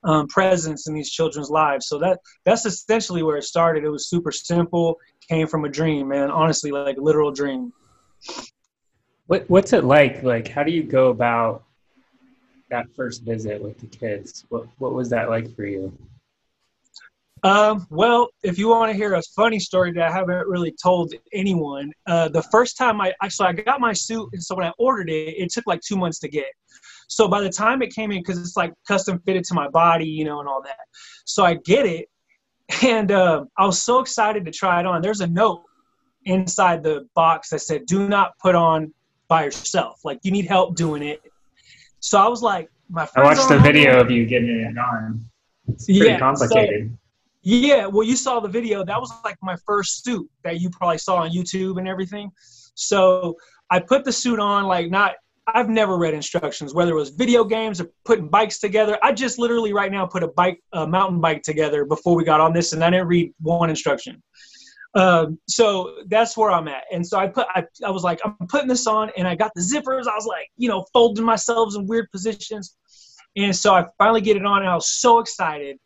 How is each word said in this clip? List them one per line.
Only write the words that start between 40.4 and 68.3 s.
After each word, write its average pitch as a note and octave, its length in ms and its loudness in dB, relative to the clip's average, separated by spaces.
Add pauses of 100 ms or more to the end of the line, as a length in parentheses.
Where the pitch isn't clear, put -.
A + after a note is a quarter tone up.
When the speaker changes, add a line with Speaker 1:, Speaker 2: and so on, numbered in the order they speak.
Speaker 1:
help F#3 300 2
doing D#3 260 -2
it." D3 180 -8 (800)
So - 220 2
I G#3 80 6
was A#3+ 120 -4
like, G3 300 -2 (180)
"My E3 140 -6
Speaker 2:
I D3+ 40 -4
Speaker 1:
friends C#3+ 340 6
Speaker 2:
watched C4 100 4
Speaker 1:
are D3+ 40 8
Speaker 2:
a C#3 40 6
Speaker 1:
on C3+ 60 10
Speaker 2:
video C#3+ 300 8
Speaker 1:
board." B2 120 8
Speaker 2:
of B2 60 0
you A#2 140 2
getting A#2+ 220 0
it A2+ 300 -4
on. A2 500 -6 (380)
It's - 200 -8
pretty G3+ 200 6
Speaker 1:
Yeah, - 120 6
so - 20 -2
Speaker 2:
complicated. C3+ 760 2 (480)
Speaker 1:
Yeah, A#3+ 420 4
well, G3+ 200 0
you A#3+ 80 2
saw B3 240 -2
the G#3 100 -6
video. G#3 360 -4
That G3+ 160 -6
was, B3+ 120 -12 (120)
like, G#3 180 -8
my F#3 140 -6 (100)
first G3+ 380 -4
suit A#3 260 -6 (140)
that E3+ 160 -6
you F3+ 100 -4
probably F3 280 -2
saw F#3 180 -2
on E3 160 -2
YouTube F#3 440 -4
and F#3 120 -6
everything. F#3+ 420 -8 (440)
So F#3 640 2 (320)
I F3+ 120 2
put C4+ 240 0
the C4 80 -4
suit A#3+ 260 -2
on, G3+ 280 0
like, F3 240 -2
not, F#3+ 260 2 (320)
I've A3+ 200 2
never G#3 300 2
read E3 160 0
instructions, D3 580 -6
whether F3 200 2
it - 20 0
was D3 160 -2
video A#3 320 2
games G#3+ 380 -4
or F3 100 -8 (140)
putting G3 240 0
bikes G3+ 320 2
together. G#3 420 0
I B3 80 4
just B3 300 -4
literally A#3 320 0
right G3+ 180 0
now G3 160 -4
put F3+ 160 -6
a E3+ 60 -4
bike, F3+ 340 0 (100)
a D#3+ 140 -4
mountain F3+ 340 0
bike D#3+ 220 0
together D3 420 -2
before D3+ 300 0
we E3+ 80 2
got D#3 180 4
on D#3+ 120 4
this, E3+ 220 0
and D#3+ 100 0
I E3+ 60 4
didn't F3+ 180 2
read F3 320 2
one E3+ 300 0
instruction. C#3 520 -4 (720)
Um, E3+ 540 4
so F#3+ 480 0 (100)
that's A3 300 0
where G#3+ 160 2
I'm E3 160 0
at. C3+ 240 -12
And F3 120 -4
so G3 140 -2
I F#3+ 80 0
put, G#3 300 -2
I, E3+ 80 0 (200)
I G#3 60 -4
was F#3+ 140 -6
like, E3+ 200 -2
"I'm G#3 220 -8